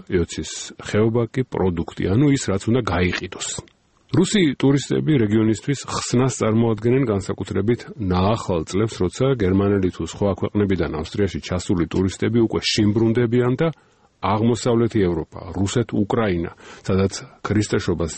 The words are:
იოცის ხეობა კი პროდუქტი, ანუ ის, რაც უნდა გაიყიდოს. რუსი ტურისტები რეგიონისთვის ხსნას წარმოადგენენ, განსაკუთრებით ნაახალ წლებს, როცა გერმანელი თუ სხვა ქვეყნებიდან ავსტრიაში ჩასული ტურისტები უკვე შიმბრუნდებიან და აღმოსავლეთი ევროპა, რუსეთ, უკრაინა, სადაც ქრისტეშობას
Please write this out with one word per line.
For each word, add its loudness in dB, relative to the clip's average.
იოცის -4
ხეობა 0
კი -4
პროდუქტი, -4
ანუ 2
ის, 2
რაც -2
უნდა 2
გაიყიდოს. -4
რუსი 2
ტურისტები 2
რეგიონისთვის 2
ხსნას 0
წარმოადგენენ, 2
განსაკუთრებით -2
ნაახალ 0
წლებს, -2
როცა 0
გერმანელი 2
თუ -4
სხვა -2
ქვეყნებიდან 0
ავსტრიაში -4
ჩასული -2
ტურისტები 0
უკვე 2
შიმბრუნდებიან 2
და 0
აღმოსავლეთი 2
ევროპა, -2
რუსეთ, -2
უკრაინა, 0
სადაც 0
ქრისტეშობას -2